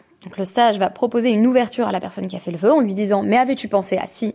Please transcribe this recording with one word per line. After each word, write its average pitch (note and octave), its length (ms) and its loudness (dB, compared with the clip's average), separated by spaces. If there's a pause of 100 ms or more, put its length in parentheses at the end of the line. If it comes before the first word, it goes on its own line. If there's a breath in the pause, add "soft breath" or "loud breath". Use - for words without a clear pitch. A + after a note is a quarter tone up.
(220)
donc - 160 -14
le G3 60 -4
sage A3 340 2
va F#3+ 120 0
proposer A#3+ 400 0
une G#3+ 140 4
ouverture A#3+ 440 2
à G3 40 -2
la F#3 60 -2
personne F#3+ 300 -8
qui F#3 80 -10
a - 20 -14
fait F3 140 -8
le E3+ 40 -8
vœu G3 140 2
en D#4 80 6
lui G#3 160 0
disant « G3+ 300 0
Mais G#3 120 2
avais-tu C4 300 0
pensé G3 300 0
à F#3 100 -4
ci ? - 280 -6